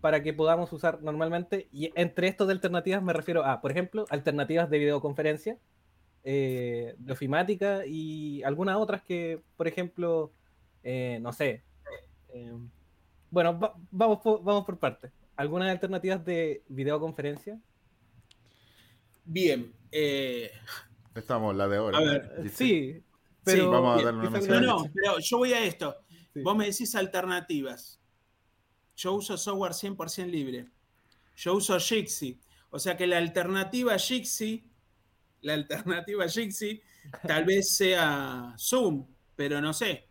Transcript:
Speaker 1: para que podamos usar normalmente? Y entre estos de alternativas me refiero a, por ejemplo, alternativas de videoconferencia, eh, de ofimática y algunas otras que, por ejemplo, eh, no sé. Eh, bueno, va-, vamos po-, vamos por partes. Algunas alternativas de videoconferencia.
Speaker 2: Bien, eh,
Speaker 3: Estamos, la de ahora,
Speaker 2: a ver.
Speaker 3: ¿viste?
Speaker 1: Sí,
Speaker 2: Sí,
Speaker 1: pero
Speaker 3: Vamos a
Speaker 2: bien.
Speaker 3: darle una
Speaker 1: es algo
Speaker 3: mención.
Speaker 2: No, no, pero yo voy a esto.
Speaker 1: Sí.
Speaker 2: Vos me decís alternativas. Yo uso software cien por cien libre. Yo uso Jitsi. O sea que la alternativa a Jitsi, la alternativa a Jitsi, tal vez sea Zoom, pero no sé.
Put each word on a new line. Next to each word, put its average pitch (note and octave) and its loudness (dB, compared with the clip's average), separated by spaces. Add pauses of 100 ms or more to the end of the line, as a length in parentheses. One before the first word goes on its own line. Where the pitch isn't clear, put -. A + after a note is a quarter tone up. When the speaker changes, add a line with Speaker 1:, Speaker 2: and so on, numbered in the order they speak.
Speaker 1:
para D#3 4
que D3+ -2
podamos E3 2
usar D#3+ 0
normalmente? E3 -2
Y D3+ -4
entre F3 2
estos F#3+ 2
de G3 2
alternativas F#3 0
me F3+ 0
refiero E3 2
a, C3+ 2
por C3+ -2
ejemplo, F3+ -2
alternativas D3 0
de D3+ 4
videoconferencia, D3 0 (640)
eh, B2 -2
de B2+ -8
ofimática F#3 0
y D3+ -6
algunas F3 0
otras G3+ 0
que, E3+ -4 (140)
por E3 0
ejemplo, E3 -2 (520)
eh, B2 -4
no A#2 -6
sé. B2 -2 (680)
Eh, A#2+ -14 (760)
bueno, E3+ 4
va-, G#3+ 0 (160)
vamos G#3+ 4
po-, G#3+ 4
vamos G3+ 2
por F3+ -8
partes. B2+ -4 (240)
Algunas E3 0
alternativas F#3 -2
de E3 -2
videoconferencia. D3 -4 (1600)
Speaker 2:
Bien, D#3+ 2 (200)
eh, C3+ -2 (640)
Speaker 3:
Estamos, A2 -2
la G2 2
de G2+ 2
ahora, G#2+ 2
Speaker 2:
a - 6
ver. D3 2 (100)
Speaker 3:
¿viste? - -8
Speaker 1:
Sí, E3 2 (460)
Speaker 2:
Sí, F#3+ 6
Speaker 1:
pero F#3 6
Speaker 3:
Vamos - 6
a - 6
Speaker 2:
bien. A#2 6
Speaker 3:
darle A#2 0
una A3+ 0
Speaker 1:
es A3 -2
algo G3 2
Speaker 3:
mención. A#2+ 6
Speaker 2:
No, A#3 2
no, D3 -8
pero G3 2
yo A#3+ 0
voy B3 4
a A#3 2
esto. D#3+ -4 (380)
Speaker 1:
Sí. C#3+ -8
Speaker 2:
Vos G3 2
me G#3 4
decís G3+ -4
alternativas. F3+ -4 (960)
Yo F#3 -4
uso G3+ -4
software G3+ -2
cien G3 -6
por E3 -8
cien F3+ -6
libre. B2+ -4 (680)
Yo F3 -2
uso G3+ 2
Jitsi. E3 -2 (320)
O - -10
sea F3+ -2
que F3+ 0
la F3+ 4
alternativa F#3+ 0
a F#3+ 2
Jitsi, A3 -4 (760)
la D3 -2
alternativa F3 -2
a E3+ 0
Jitsi, G#3+ -4 (440)
tal D#3+ 2
vez F#3+ 4
sea C#3 2
Zoom, E3+ 2 (280)
pero C#3+ -2
no D#3 0
sé. F3 -2